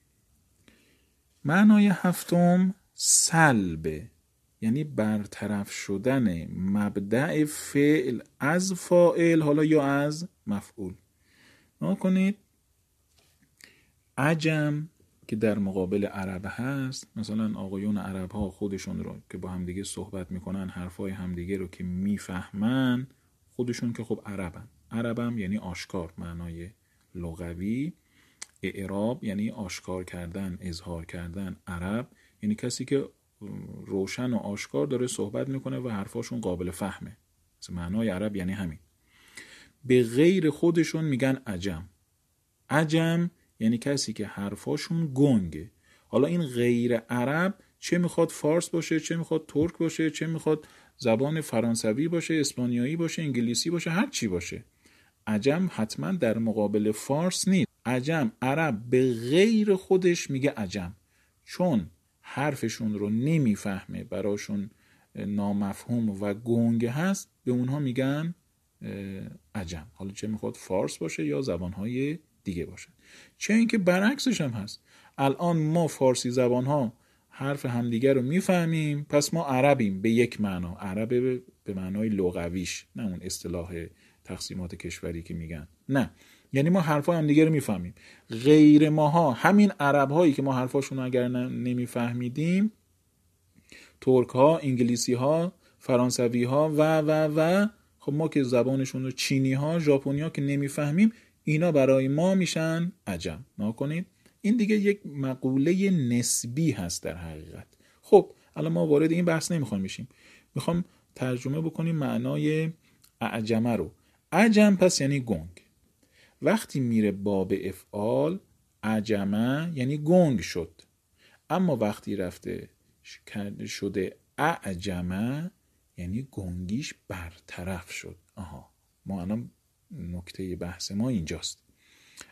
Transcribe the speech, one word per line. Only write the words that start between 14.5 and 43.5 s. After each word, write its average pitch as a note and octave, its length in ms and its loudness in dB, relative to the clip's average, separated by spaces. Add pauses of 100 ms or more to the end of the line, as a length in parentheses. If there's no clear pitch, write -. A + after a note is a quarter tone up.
که A#2 80 -4
در G#2+ 220 2
مقابل G2 460 -2
عرب F#2+ 400 -8
هست، C3 600 -8 (100)
مثلاً G#2+ 380 -4
آقایون G2 440 -4
عرب F#2+ 320 -8
ها G#2 200 -4
خودشون F#2+ 540 -6
رو F#2 120 -10 (140)
که F2+ 80 -10
با F2+ 100 -10
هم F2+ 160 -6
دیگه F2+ 200 -6
صحبت F2+ 460 -10
می‌کنن، F#2 380 -8
حرفای F#2 440 -10
هم F2+ 220 -8
دیگه F2 220 -6
رو F#2 120 -8
که F#2 160 -12
میفهمن، G#2 1200 -2 (500)
خودشون A#2+ 360 -4
که A2+ 120 -10
خب - 220 -6
عربن. F#2+ 420 -8 (220)
عربم A#2 480 -4
یعنی G2+ 200 -4
آشکار، F2 600 -8
معنای E2+ 520 -10 (440)
لغوی. F2 800 -6 (680)
اعراب G2 600 -4
یعنی G#2 260 -2
آشکار F#2 540 -8
کردن، F2 560 -8
اظهار E2+ 460 -10
کردن. F2+ 500 -10 (100)
عرب F#2+ 420 -6 (340)
یعنی G#2 120 0
کسی B2+ 300 -6
که C#3 240 -2 (800)
روشن G2+ 460 -2
و A2+ 40 0
آشکار G#2 500 -4
داره B2 200 -2
صحبت A#2+ 420 -4
می‌کنه C3+ 300 -6
و B2+ 100 -6
حرفاشون A2+ 520 -6
قابل F2+ 300 -4
فهمه. F#2 460 -10 (460)
مثل - 120 -12
معنای F#2 340 -2
عرب G2+ 280 -2
یعنی F#2 160 -2
همین. F#2 260 -6 (1080)
به B2+ 180 6
غیر D#3 480 4
خودشون D#3+ 540 2
می‌گن C3+ 420 0
عجم. F2+ 420 -6 (800)
عجم E3 600 2 (300)